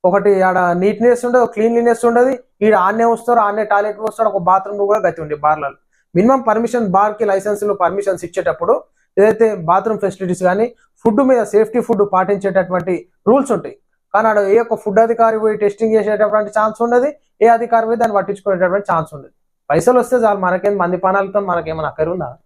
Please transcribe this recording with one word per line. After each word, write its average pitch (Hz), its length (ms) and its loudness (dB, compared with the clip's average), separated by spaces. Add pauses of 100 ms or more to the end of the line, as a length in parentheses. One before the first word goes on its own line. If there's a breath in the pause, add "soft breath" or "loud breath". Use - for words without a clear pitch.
ఒకటి 190 360 2
ఆడ 185 160 2 (200)
నీట్‌నెస్ 214 480 0
ఉండదు, 247 200 2
క్లీన్లీనెస్ 233 600 0
ఉండదు. 247 320 2 (240)
ఈడ 214 140 4
ఆడనే 208 300 0
వస్తారు, 233 340 0
ఆడనే 208 240 0
టాయిలెట్ 208 360 -2
వస్తారు, 220 300 -2
ఒక 196 120 -4
బాత్రూమ్ 190 360 0
కూడా 202 220 0
గతి 170 220 -2
ఉండే 151 140 -6
బార్లలో. 151 400 -2 (400)
మినిమం 240 260 2
పర్మిషన్, 233 460 -2
బార్కి 208 380 0
లైసెన్సులు, 202 480 -2
పర్మిషన్స్ 185 520 -2
ఇచ్చేటప్పుడు 175 580 -4 (340)
ఏదైతే 214 380 2
బాత్రూమ్ 190 440 -2
ఫెసిలిటీస్ 185 440 -4
కానీ, 202 320 0 (220 soft breath)
ఫుడ్ 226 260 2
మీద 254 200 4
సేఫ్టీ 214 380 0
ఫుడ్ 208 320 0
పాటించేటటువంటి 185 960 -2 (180)
రూల్స్ 269 240 2
ఉంటాయి. 160 260 -4 (360)
కానీ 220 140 2
ఆడ 208 120 2
ఏ 202 200 2
ఒక్క 226 160 -2
ఫుడ్ 208 240 0
అధికారి 226 400 2
పోయి 214 180 0
టెస్టింగ్ 208 360 -2
చేసేటటువంటి 208 680 0
ఛాన్స్ 214 240 -2
ఉండదు, 247 300 0 (280)
ఏ 220 60 4
అధికారి 226 380 2
పోయి 226 120 -2
దాన్ని 220 180 0
పట్టించుకునేటటువంటి 190 800 -2
ఛాన్స్ 160 200 -4
ఉండదు. 139 180 -20 (380)
పైసలు 196 300 2
వస్తే 240 160 0
చాలు, 208 240 0
మనకేం 185 380 -2
మంది 180 200 -2
పానాలతో 190 420 -2
మనకేమైనా 160 500 -4
అక్కర 156 200 -4
ఉందా? 151 360 -8